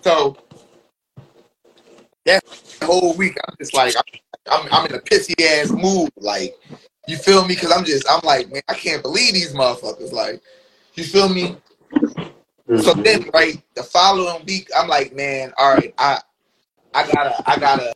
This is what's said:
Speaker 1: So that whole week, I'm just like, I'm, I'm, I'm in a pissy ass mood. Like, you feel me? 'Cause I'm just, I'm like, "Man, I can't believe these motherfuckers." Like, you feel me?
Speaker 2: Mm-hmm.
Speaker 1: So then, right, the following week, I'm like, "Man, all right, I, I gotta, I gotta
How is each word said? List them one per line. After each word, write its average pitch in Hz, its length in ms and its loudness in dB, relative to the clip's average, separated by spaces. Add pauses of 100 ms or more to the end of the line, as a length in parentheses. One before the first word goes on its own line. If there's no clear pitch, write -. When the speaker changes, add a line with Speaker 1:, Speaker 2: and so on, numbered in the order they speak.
Speaker 1:
So 151 340 2 (1900)
that 190 160 4 (400)
whole 175 340 2
week, 185 200 -2 (120)
I'm - 100 -18
just 147 160 -14
like, 127 220 2
I'm, - 720 -4
I'm, - 60 -12
I'm 165 140 2
in - 100 -8
a - 40 -8
pissy 185 420 0
ass 151 280 2
mood. 185 480 0
Like, 98 380 -6 (520)
you 156 80 -8
feel 190 300 4
me? 180 100 -2
'Cause 170 160 0
I'm 180 120 2
just, 143 260 -2
I'm 160 140 4
like, 135 280 0
"Man, 139 160 -8
I - 60 -4
can't 156 280 -6
believe 214 320 -2
these 170 200 -4
motherfuckers." 131 580 -4
Like, 107 300 -8 (520)
you 165 100 -10
feel 196 240 4
me? 180 280 -4 (1120)
Speaker 2:
Mm-hmm. 113 120 2
Speaker 1:
So 107 140 4
then, 214 400 0
right, 160 280 0 (120)
the - 80 -10
following 180 640 0
week, 190 300 -8
I'm 170 120 0
like, 135 260 0
"Man, 135 440 -6
all 135 160 6
right, - 240 0
I, 135 220 2 (760)
I 143 180 2
gotta, 139 380 0
I 143 80 2
gotta 135 380 0